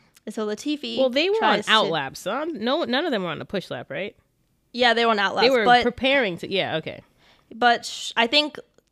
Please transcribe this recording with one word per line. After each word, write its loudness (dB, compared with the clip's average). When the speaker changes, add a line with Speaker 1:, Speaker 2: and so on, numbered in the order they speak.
Speaker 1:
And -14
so -6
Latifi -6
Speaker 2:
Well, 2
they 2
were 0
on -2
Speaker 1:
tries 2
to 2
Speaker 2:
out 4
laps, -4
so -6
I'm, -4
no, -2
none -2
of -4
them -2
were -4
on -8
the -10
push -8
lap, -10
right? -8
Speaker 1:
Yeah, 4
they 2
were 4
on 2
out 0
Speaker 2:
They 4
Speaker 1:
laps, -
Speaker 2:
were 2
Speaker 1:
but 8
Speaker 2:
preparing 0
to, -10
yeah, -2
okay. -8
Speaker 1:
but 2
sh-, -10
I 4
think 0